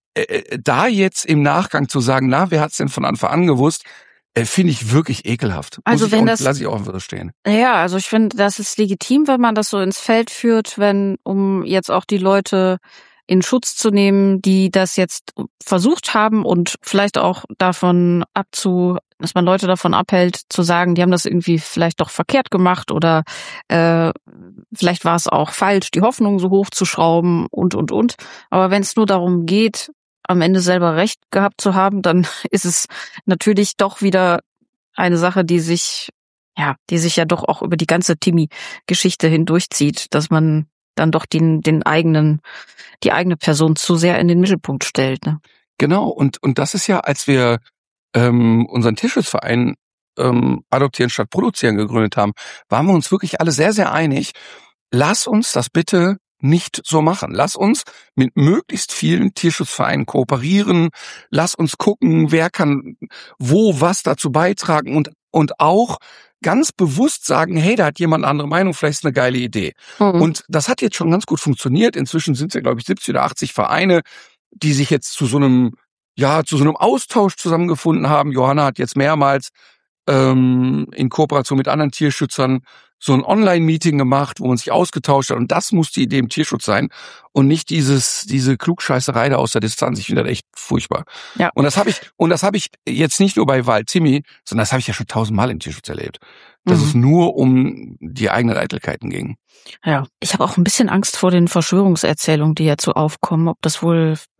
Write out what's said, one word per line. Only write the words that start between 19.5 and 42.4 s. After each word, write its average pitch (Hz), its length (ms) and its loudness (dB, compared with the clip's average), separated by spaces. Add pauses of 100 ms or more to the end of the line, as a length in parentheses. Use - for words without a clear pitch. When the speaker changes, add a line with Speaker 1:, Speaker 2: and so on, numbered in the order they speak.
Speaker 2:
davon 180 280 0
abhält, 180 540 2
zu - 140 -2
sagen, 175 320 2
die 175 80 2
haben 180 100 2
das 175 120 0
irgendwie 170 340 0
vielleicht 165 420 -2
doch 156 100 -2
verkehrt - 400 -2
gemacht 180 400 0
oder, 160 320 2 (460)
äh, 165 440 2 (640)
vielleicht 208 300 -2
war 165 100 2
es 170 140 -2
auch - 240 0
falsch, 196 400 0
die 214 80 0
Hoffnung 208 380 2
so 185 120 -2
hochzuschrauben 170 1000 0
und, 185 240 -2
und, - 180 -4
und. 240 240 0 (340)
Aber 185 200 2
wenn's 196 260 -2
nur 220 100 4
darum 180 400 0
geht, 208 440 0 (340)
am 180 160 0
Ende 185 200 2
selber 175 360 2
Recht 196 240 -2 (100)
gehabt 196 300 0
zu 190 140 0
haben, 190 280 0
dann 175 240 4 (120)
<laughs> - 120 -8
ist - 140 -2
es 175 220 -2 (380)
natürlich 196 520 0
doch 202 260 -2
wieder 185 380 2 (540)
eine 175 240 2
Sache, 180 260 2
die 170 160 2
sich, - 480 -4 (480)
ja, 143 200 -2 (140)
die 170 80 2
sich 165 180 0
ja 170 80 2
doch 165 200 -2
auch - 180 -2
über 170 140 -2
die 160 100 -2
ganze 170 320 0
Timmy-Geschichte - 1080 -2
hindurchzieht, 160 840 0
dass 151 200 0
man 156 360 2 (280)
dann 160 160 2
doch 156 140 0
den, 160 380 0
den 156 220 2
eigenen, 156 560 2 (640)